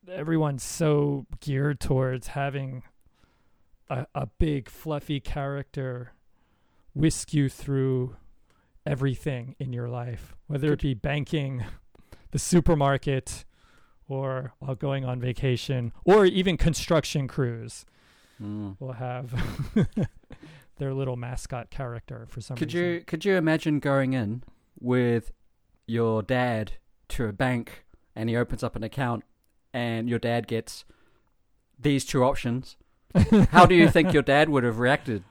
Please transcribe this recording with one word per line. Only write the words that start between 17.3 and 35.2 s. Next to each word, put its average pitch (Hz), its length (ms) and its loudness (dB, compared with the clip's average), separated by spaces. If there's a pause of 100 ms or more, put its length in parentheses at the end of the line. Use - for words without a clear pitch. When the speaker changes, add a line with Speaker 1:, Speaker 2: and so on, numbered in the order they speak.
Speaker 2:
Mm. 104 380 -8
Speaker 1:
will 131 120 -10
have 123 400 -8 (420)
<laughs> - 1000 -4
their 135 160 -6
little 135 240 -4
mascot 123 540 -10
character 120 580 -12
for - 140 -12
some 123 160 -10
Speaker 2:
Could 151 160 -4
Speaker 1:
reason. 175 220 0
Speaker 2:
you, 165 100 -6
could 160 180 -6
you 196 120 4
imagine 160 440 2
going 139 320 0
in 120 300 -2 (360)
with 123 540 0 (540)
your 113 360 0
dad 120 500 -2 (360)
to 117 200 -2
a 104 40 -6
bank 123 540 -4 (280)
and 113 140 -4
he 117 80 0
opens 117 260 -2
up 120 140 -6
an 104 80 -6
account 117 400 -4 (480)
and 117 340 -2
your 120 120 0
dad 117 280 -2
gets - 380 -8 (960)
these 139 240 2
two 135 200 2
options? 127 520 -2 (380)
Speaker 1:
<laughs> 202 380 6
Speaker 2:
How 175 120 12
do 175 100 8
you 165 140 10
think 151 240 4
your 147 100 4
dad 147 280 4
would 135 140 2
have 113 160 0
reacted? 123 500 0